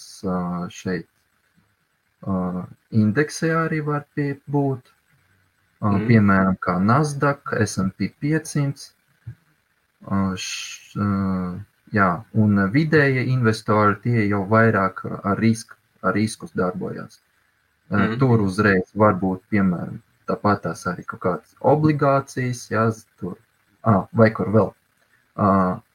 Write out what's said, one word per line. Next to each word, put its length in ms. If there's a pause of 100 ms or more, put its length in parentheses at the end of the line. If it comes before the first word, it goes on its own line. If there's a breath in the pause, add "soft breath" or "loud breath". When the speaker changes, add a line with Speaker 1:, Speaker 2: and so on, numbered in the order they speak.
(220)
Speaker 1:
ā, 460
šeit, 400 (1160)
ā, 420 (240)
indeksi 680
arī 260
var 280
pie-, 320
būt, 500 (880)
ā, 60
Speaker 2:
Mhm. 200
Speaker 1:
piemēram, 520
kā 180
Nasdaq, 760
S 260
and 160
P 160
piecsimt, 800 (1120)
ā, 320
š-, 680
ā, 640 (240)
jā, 240 (200)
un 360
vidējie 580
investori, 760
tie 260
jau 160
vairāk 640 (180)
ar 160
risk-, 380 (260)
ar 100
riskus 400
darbojās. 680 (720)
Ā, 60
Speaker 2:
Mhm. 220
Speaker 1:
tur 220
uzreiz 520
var 200
būt, 360
piemēram, 500 (240)
tāpat 400
tās 240
arī 180
kaut 160
kādas 360
obligācijas, 1120
jā, 200
z-, 160 (120)
tur, 180 (480)
ā, 280
vai 200
kur 160
vēl. 260 (640)
Ā, 440 (140)